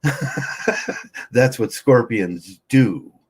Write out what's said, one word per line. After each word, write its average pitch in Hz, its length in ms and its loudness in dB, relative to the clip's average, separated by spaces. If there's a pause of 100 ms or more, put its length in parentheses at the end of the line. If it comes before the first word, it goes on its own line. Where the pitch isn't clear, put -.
<laughs> - 1300 -6
That's 127 280 2
what 110 120 -2
scorpions 98 880 0 (100)
do. 110 440 2 (160)